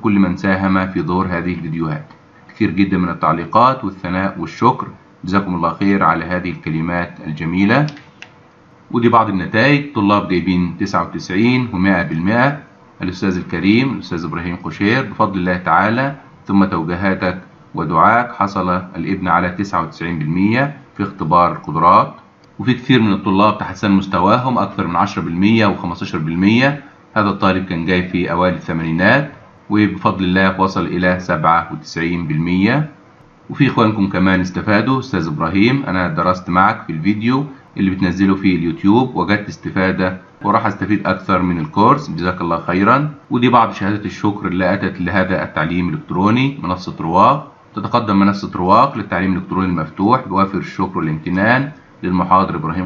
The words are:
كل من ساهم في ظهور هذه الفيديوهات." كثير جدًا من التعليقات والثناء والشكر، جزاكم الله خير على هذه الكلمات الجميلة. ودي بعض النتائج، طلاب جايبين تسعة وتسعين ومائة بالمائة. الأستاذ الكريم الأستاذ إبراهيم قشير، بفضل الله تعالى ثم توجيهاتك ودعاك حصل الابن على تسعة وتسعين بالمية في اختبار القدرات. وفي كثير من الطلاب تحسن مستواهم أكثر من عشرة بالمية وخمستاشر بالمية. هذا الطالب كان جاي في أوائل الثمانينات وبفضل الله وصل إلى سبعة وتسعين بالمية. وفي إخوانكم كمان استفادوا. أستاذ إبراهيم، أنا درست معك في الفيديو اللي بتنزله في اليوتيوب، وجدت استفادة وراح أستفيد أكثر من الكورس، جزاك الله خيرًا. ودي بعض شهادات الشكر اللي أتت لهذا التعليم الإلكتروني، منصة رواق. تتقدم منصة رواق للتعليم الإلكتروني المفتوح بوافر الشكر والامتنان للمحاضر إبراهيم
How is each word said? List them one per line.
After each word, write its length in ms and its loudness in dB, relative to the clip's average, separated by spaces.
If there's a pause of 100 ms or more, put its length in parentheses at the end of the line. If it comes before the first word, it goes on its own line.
كل 180 2
من 180 2
ساهم 540 0
في 100 -4
ظهور 240 -2
هذه 280 -4
الفيديوهات." 520 -6 (440)
كثير 220 -2
جدًا 260 0
من 120 0
التعليقات 720 0
والثناء 560 -6
والشكر، 480 -2 (380)
جزاكم 300 -2
الله 180 -2
خير 300 0
على 220 0
هذه 260 -4
الكلمات 600 -4 (140)
الجميلة. 580 0 (1040)
ودي 180 2
بعض 200 4
النتائج، 680 0
طلاب 320 2
جايبين 520 0
تسعة 240 -2
وتسعين 680 0
ومائة 300 2
بالمائة. 560 0 (420)
الأستاذ 360 -2
الكريم 560 2
الأستاذ 320 -6
إبراهيم 300 -6
قشير، 480 0
بفضل 360 -2
الله 180 0
تعالى 580 0 (300)
ثم 200 4
توجيهاتك 760 -2 (360)
ودعاك 560 2
حصل 380 -2
الابن 580 -4
على 220 2
تسعة 320 -4
وتسعين 380 -6
بالمية 580 2 (200)
في 60 -2
اختبار 480 2
القدرات. 640 2 (460)
وفي 140 0
كثير 280 2
من 120 2
الطلاب 440 2
تحسن 340 -2
مستواهم 680 2
أكثر 300 -2
من 80 -4
عشرة 260 -2
بالمية 440 2
وخمستاشر 520 -4
بالمية. 680 2 (300)
هذا 160 2
الطالب 360 0
كان 200 -4
جاي 220 2
في 240 -2
أوائل 220 2
الثمانينات 800 0 (380)
وبفضل 540 0
الله 380 2
وصل 240 0
إلى 340 0
سبعة 520 0
وتسعين 560 -4
بالمية. 640 0 (600)
وفي 180 2
إخوانكم 420 2
كمان 320 2
استفادوا. 580 0
أستاذ 280 -4
إبراهيم، 580 2
أنا 220 0
درست 420 -2
معك 320 2
في 100 -8
الفيديو 540 0 (320)
اللي 140 2
بتنزله 440 2
في 200 2
اليوتيوب، 600 2
وجدت 340 -2
استفادة 680 -2 (240)
وراح 240 0
أستفيد 420 -2
أكثر 340 0
من 180 0
الكورس، 500 2
جزاك 320 -4
الله 180 -2
خيرًا. 520 2 (180)
ودي 200 2
بعض 240 4
شهادات 320 -4
الشكر 420 -4
اللي 260 0
أتت 280 -4
لهذا 420 0
التعليم 460 -2
الإلكتروني، 760 0
منصة 360 -6
رواق. 520 2 (240)
تتقدم 440 0
منصة 360 2
رواق 420 2
للتعليم 360 -2
الإلكتروني 340 -2
المفتوح 600 0
بوافر 300 -2
الشكر 400 -6
والامتنان 760 0 (320)
للمحاضر 520 2
إبراهيم 300 -4